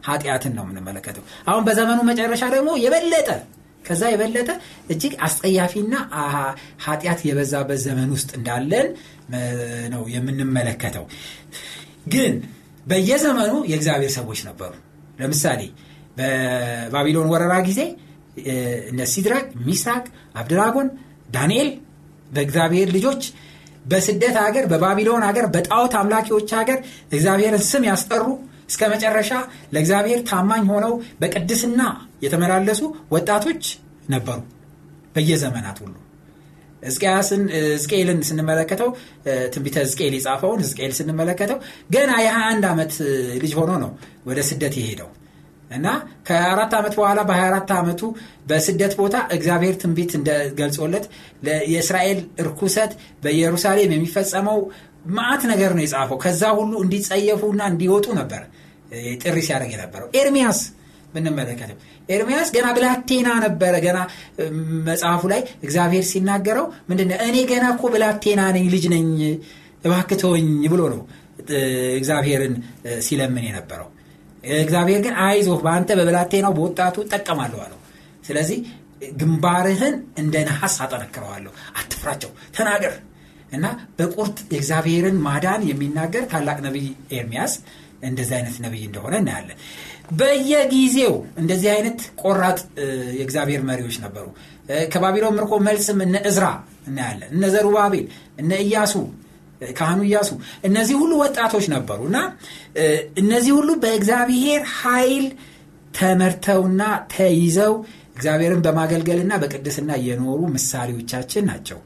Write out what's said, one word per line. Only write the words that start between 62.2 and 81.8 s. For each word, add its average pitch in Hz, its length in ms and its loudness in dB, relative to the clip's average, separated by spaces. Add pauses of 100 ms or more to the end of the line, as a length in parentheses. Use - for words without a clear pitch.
ገና 240 200 2
ብላቴና 254 580 2 (100)
ነበረ። 180 400 2
ገና፣ 180 200 2 (340)
እ፣ - 100 -4 (400)
መጽሐፉ 165 440 0
ላይ 202 140 2 (180)
እግዚአብሔር 175 460 2
ሲናገረው 202 600 0 (200)
ምንድነው? 185 360 0
«እኔ 240 240 2
ገና 247 240 2
እኮ 240 200 0
ብላቴና 208 520 2 (100)
ነኝ፣ 185 180 4
ልጅ 180 180 2
ነኝ፣ 165 200 2 (760)
እባክህ 180 340 2
ተወኝ» 170 320 2 (180)
ብሎ 175 220 4
ነው፣ 120 120 -6 (460)
እ፣ 143 140 0 (340)
እግዚአብሔርን፣ 135 580 0 (260)
እ፣ 120 220 -8
ሲለምን 127 440 -2
የነበረው። 95 440 -10 (640)
እግዚአብሔር 175 460 2
ግን 247 180 -2
«አይዞህ፣ 190 400 4
በአንተ 170 340 0
በብላቴናው 180 600 2
በወጣቱ 180 480 0
እጠቀማለሁ» 170 580 -4
አለው። - 200 -16 (440)
ስለዚህ 160 360 -2 (560)
«ግንባርህን 180 800 2 (220)
እንደ 151 260 0
ነሐስ 151 360 -2
አጠነክረዋለሁ፣ 107 720 -10 (240)
አትፍራቸው፣ - 560 -8 (220)